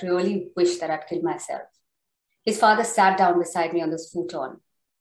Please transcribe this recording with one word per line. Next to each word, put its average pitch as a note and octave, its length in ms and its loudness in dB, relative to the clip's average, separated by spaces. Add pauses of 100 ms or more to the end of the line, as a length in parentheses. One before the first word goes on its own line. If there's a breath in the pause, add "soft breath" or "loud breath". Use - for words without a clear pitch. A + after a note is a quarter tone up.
really F3+ 520 0
wish F3 240 2
that D#3+ 120 -4
I'd D#3 180 -4
killed E3 160 -4
myself. - 440 -6 (760)
His G#3+ 160 -2
father G#3+ 240 4
sat F#3+ 320 4
down F3 220 4
beside E3+ 340 -2
me E3+ 100 -2
on D#3 80 -2
the D#3+ 80 -4
futon. E3 640 -10 (400)